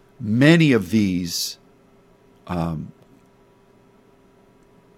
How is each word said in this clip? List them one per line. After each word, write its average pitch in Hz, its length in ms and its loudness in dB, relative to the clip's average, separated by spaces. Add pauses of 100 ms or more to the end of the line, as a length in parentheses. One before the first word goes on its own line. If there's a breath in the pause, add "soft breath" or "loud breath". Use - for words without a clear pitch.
(180 soft breath)
many 139 540 4
of 98 180 0
these, 92 680 -4 (880)
um, 82 460 -6 (2000)